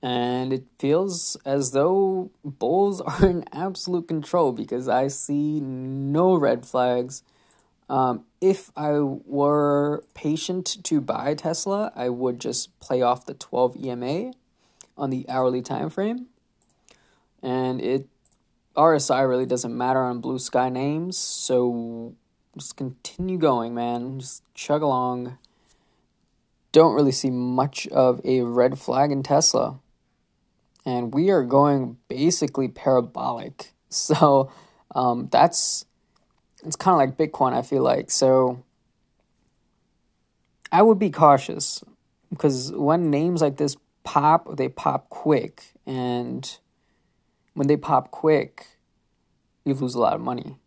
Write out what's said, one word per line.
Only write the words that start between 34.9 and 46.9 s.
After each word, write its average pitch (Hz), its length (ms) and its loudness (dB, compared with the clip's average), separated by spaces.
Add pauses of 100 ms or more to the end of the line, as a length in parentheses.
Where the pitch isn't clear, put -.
um, 127 360 -2
that's, - 560 2 (800)
it's 160 120 -6
kinda 185 200 4
like 135 200 2
Bitcoin, 147 360 0
I 123 100 0
feel 131 200 0
like. 127 280 0
So 131 540 2 (2000)
I 185 100 6
would 220 160 8
be 196 120 0
cautious - 720 4 (460)
because 139 420 -2
when 156 380 0
names 160 300 0
like 143 160 0
this 147 200 -2 (260)
pop, - 540 2
they - 120 -2
pop - 420 -4
quick. - 640 -2 (120)
And 127 720 -6 (960)